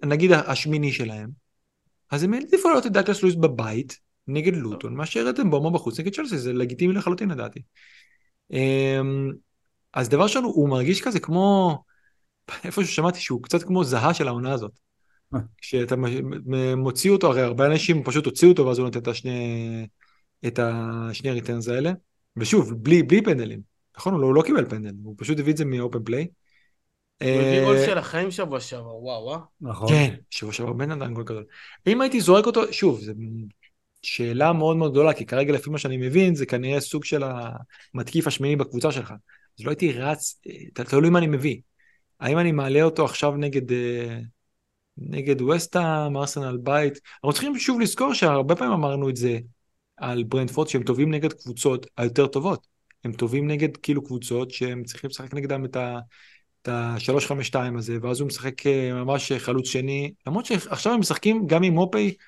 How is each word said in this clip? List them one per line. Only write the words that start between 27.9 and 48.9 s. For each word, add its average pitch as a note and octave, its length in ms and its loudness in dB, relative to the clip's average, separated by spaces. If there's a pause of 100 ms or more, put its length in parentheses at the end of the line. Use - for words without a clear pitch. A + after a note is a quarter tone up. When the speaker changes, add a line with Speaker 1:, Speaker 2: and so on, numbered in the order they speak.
Speaker 2:
החיים E3+ 320 -4
שבוע D#3+ 300 -6
שעבר, A#2 420 -14
וואו, B2 320 -8
אה? E3 40 -6 (220)
Speaker 3:
נכון. A2 280 -4
Speaker 1:
כן, C#3 260 4 (160)
שבוע G#2+ 220 -10
שעבר A#2 200 -6
בן C#3 180 -6
אדם C3 240 -8
גול A2+ 100 -8
גדול. G#2+ 200 -10 (420)
אם A3+ 140 4
הייתי C4 200 2
זורק F#3 260 8
אותו, A#3 260 0
שוב, C3+ 280 2
זו G#2+ 120 -10 (880)
שאלה B2 500 2
מאוד D#3+ 240 2
מאוד D#3 160 2
גדולה, D3 200 6
כי A#2+ 140 -10
כרגע C#3+ 260 0
לפי C#3+ 180 -2
מה D3+ 80 -4
שאני C3 180 -4
מבין, D#3+ 380 4
זה C#3 120 -2
כנראה C3 340 -2
סוג C#3+ 240 -6
של D3 200 -2
המתקיף B2 1040 -6
השמיני C#3+ 300 0
בקבוצה C#3 360 -2
שלך. A2+ 220 -10 (440)
אז A2 60 -12
לא C#3 60 -4
הייתי D3+ 220 0
רץ, C3+ 540 -6
אה, - 60 -14 (220)
ת-, B2+ 60 -8
תלוי C#3+ 300 4
מה F3 80 6
אני E3 80 4
מביא. C3+ 340 -2 (600)
האם C#3 180 0
אני E3+ 140 2
מעלה C#3 300 2
אותו D#3+ 220 2
עכשיו C#3+ 320 0
נגד, C3+ 360 -2
אה, A#2+ 460 -4 (800)
נגד C#3+ 440 -2
וסטהאם, D#3 720 0
ארסנל C#3 460 -4
בית? C#3+ 360 0 (160)
אנחנו C#3+ 180 -2
צריכים C4+ 260 -4
שוב A#3+ 220 0
לזכור B3 340 0
שהרבה D3 420 2
פעמים B3 160 -2
אמרנו C#3 360 0